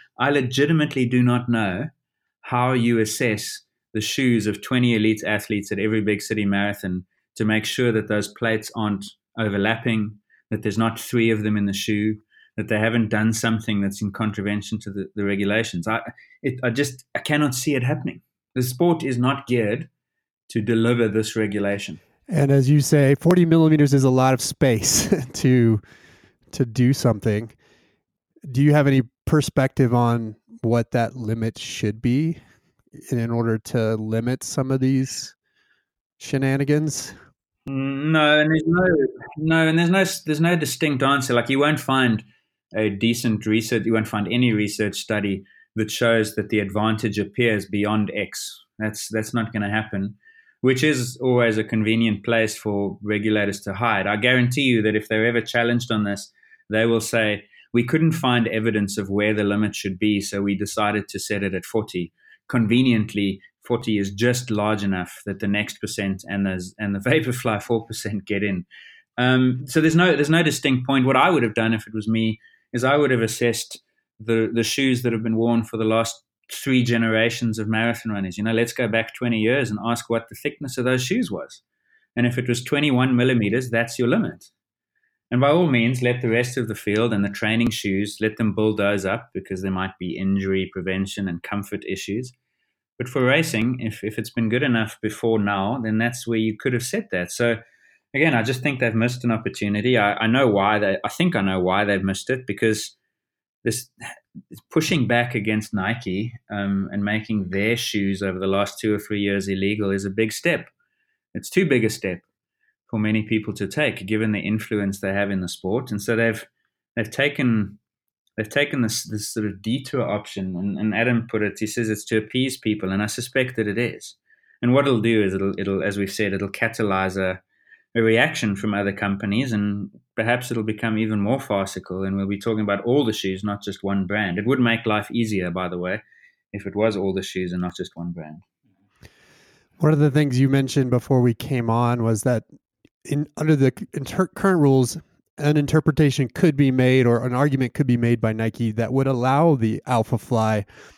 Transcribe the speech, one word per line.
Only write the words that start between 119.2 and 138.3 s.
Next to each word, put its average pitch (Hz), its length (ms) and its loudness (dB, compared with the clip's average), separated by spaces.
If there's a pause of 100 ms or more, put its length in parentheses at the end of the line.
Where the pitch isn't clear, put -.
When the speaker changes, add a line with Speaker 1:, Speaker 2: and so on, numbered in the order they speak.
Speaker 1:
sort 107 140 -4
of 98 160 -8
detour 127 440 -4
option. 95 500 -6
And, 98 220 -4
and 107 160 0
Adam 117 320 2
put 110 160 -2
it, 104 160 -2
he 110 80 -4
says 113 220 -4
it's 107 180 -4
to 110 120 0
appease 127 400 -2
people, 101 340 -2
and 98 100 0
I 107 40 -2
suspect 127 500 -4
that 110 100 0
it 104 120 -4
is. - 380 -6 (440)
And 123 140 4
what 143 120 6
it'll 127 140 2
do 110 240 4
is 95 80 0
it'll, 95 260 -2
it'll, 98 240 -2
as 98 140 -2
we've 98 160 -4
said, 101 220 -2
it'll 98 160 -4
catalyze 95 640 -2
a, 92 240 -2 (540)
a 117 80 2
reaction 113 540 2
from 107 180 -2
other 101 180 -2
companies, 101 600 -2
and 104 380 -4 (240)
perhaps 120 360 -2
it'll 113 120 -4
become 107 360 -4
even 107 220 0
more 110 200 0
farcical, 95 640 -4
and 98 120 -4
we'll 98 120 -2
be 101 100 -4
talking 107 240 -2
about 101 220 -2
all 127 220 2
the 110 80 0
shoes, 95 280 -6
not 101 200 -4
just - 200 -10
one 98 240 -2
brand. 98 320 -2
It 104 80 -2
would 131 140 2
make 117 240 2
life 107 260 -2
easier, 107 400 -2
by 90 180 -4
the 87 100 -8
way, 90 240 -6 (500)
if 104 140 -10
it 98 100 -8
was 107 180 2
all 95 200 -2
the 95 80 -4
shoes 92 300 -6
and 90 100 -4
not 90 120 -6
just - 200 -10
one 85 180 -8
brand. 80 300 -14 (1400)